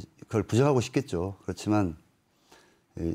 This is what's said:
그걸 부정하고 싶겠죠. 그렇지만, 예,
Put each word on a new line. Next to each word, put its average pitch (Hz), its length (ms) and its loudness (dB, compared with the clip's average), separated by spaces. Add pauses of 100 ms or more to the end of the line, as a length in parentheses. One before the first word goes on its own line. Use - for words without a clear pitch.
(220)
그걸 107 220 0
부정하고 127 380 4
싶겠죠. 98 600 -4
그렇지만, 98 540 0 (1040)
예, 85 160 -2